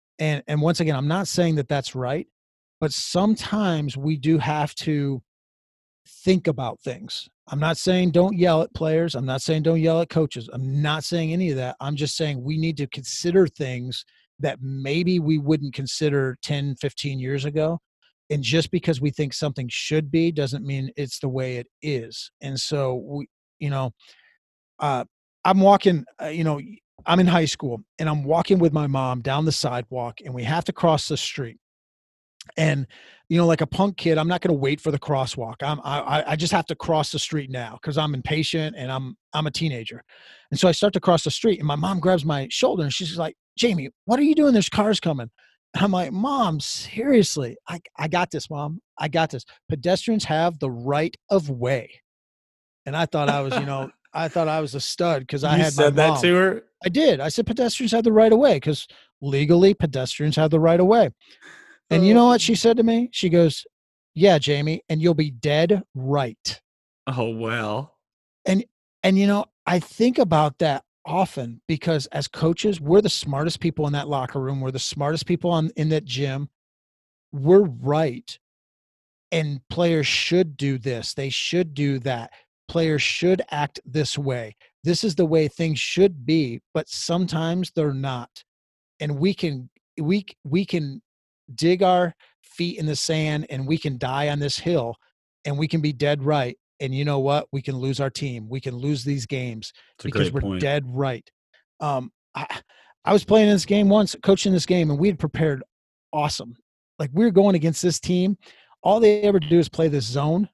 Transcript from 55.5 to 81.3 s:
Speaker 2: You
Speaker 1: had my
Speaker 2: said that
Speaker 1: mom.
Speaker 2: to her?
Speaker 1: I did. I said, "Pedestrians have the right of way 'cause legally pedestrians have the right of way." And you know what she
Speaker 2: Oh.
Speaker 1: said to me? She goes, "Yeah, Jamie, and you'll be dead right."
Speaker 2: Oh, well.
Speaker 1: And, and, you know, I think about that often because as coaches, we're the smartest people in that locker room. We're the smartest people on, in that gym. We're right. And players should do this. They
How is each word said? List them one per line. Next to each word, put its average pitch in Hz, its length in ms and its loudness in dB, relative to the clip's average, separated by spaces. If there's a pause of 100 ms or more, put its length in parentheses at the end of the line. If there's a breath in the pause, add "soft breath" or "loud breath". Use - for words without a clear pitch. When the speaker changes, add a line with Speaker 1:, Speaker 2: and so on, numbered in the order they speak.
Speaker 2:
You - 20 6
Speaker 1:
had 156 180 2
my 151 80 4
Speaker 2:
said 147 120 4
that 156 180 6
Speaker 1:
mom. 131 80 -2
Speaker 2:
to 175 120 6
her? 190 280 2 (200)
Speaker 1:
I 185 60 0
did. 202 320 4
I 143 80 -2
said, - 180 -2
"Pedestrians 233 460 -2
have 226 120 2
the 226 80 4
right 220 200 8
of 220 60 8
way 247 200 6
'cause 147 280 -4 (340 soft breath)
legally 151 540 6
pedestrians 147 600 -2
have 156 140 4
the 160 100 4
right 165 200 6
of 180 60 6
way." 208 240 6 (800 loud breath)
And 170 160 6
you 202 60 8
know 240 140 8
what 240 160 6
she 233 100 2
Speaker 2:
Oh. 208 40 2
Speaker 1:
said 233 200 4
to 240 60 4
me? 226 300 2
She - 180 0
goes, 165 340 4 (500)
"Yeah, 170 240 6
Jamie, 147 520 -2
and 156 120 -2
you'll 170 120 6
be 151 160 0
dead 151 520 2 (120)
right." 131 640 -4 (460)
Speaker 2:
Oh, 123 240 -2
well. 113 640 -6 (520)
Speaker 1:
And, 196 180 0 (380)
and, 190 160 4
you 202 80 4
know, 202 200 0 (200)
I 175 140 2
think 240 380 0
about 156 400 2
that 147 260 -2 (220)
often 139 600 -4
because 160 420 -2
as 143 200 -6
coaches, 170 520 -2
we're 156 200 4
the 202 80 4
smartest 147 520 -4
people 156 260 -2
in 143 80 -2
that 143 140 -4
locker 139 320 -4
room. 135 200 -4
We're 131 100 -6
the 131 80 -6
smartest 147 480 -4
people 175 240 0
on, 165 260 0
in 151 140 0
that 151 140 0
gym. 135 460 -6 (840)
We're 156 300 6
right. 135 760 -2 (920)
And 151 280 -2 (100)
players 165 360 2
should 170 520 0
do 139 200 0
this. 117 360 -6
They 135 160 -6